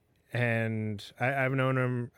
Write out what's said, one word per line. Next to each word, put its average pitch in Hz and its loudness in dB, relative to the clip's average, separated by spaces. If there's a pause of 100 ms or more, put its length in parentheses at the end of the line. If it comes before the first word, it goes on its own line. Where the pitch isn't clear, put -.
(320)
And 113 0 (160)
I, 131 0
I've 131 0
known 131 2
him, 123 0